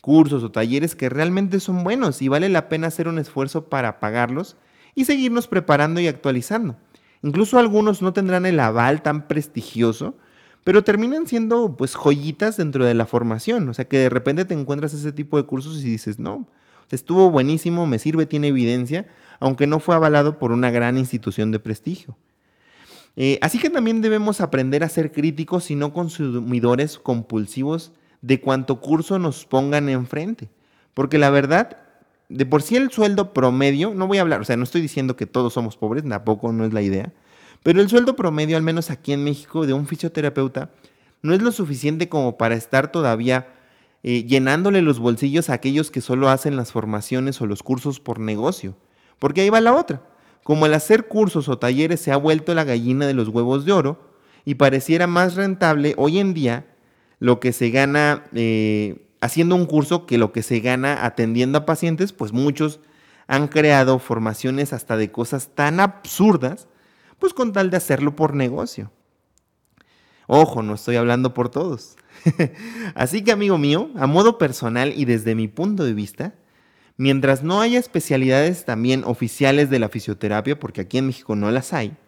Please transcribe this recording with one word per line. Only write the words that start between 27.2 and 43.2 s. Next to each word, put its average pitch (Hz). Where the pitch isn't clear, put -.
de 127
cuanto 131
curso 160
nos 160
pongan 143
enfrente. 139
Porque 135
la 143
verdad, 143
de 135
por 143
sí 220
el 262
sueldo 202
promedio, 139
no 190
voy 196
a 196
hablar, 156
o 107
sea, 117
no 123
estoy 170
diciendo 135
que 110
todos 120
somos 117
pobres, 117
tampoco 110
no 113
es 110
la 107
idea, 98
pero 180
el 202
sueldo 240
promedio, 160
al 160
menos 165
aquí 143
en 143
México, 147
de 135
un 143
fisioterapeuta, 143
no 156
es 196
lo 233
suficiente 160
como 131
para 117
estar 135
todavía, 127